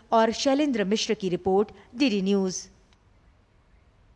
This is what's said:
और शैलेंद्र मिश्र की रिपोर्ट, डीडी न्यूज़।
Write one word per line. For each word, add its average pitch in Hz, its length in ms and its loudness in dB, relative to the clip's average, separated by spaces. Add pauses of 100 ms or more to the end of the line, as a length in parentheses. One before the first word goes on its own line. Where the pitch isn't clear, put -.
(120)
और 226 180 4
शैलेंद्र 269 540 0
मिश्र 214 300 -2
की 190 140 -4
रिपोर्ट, 190 400 0 (300)
डीडी 208 240 0
न्यूज़। 190 460 -2 (1500)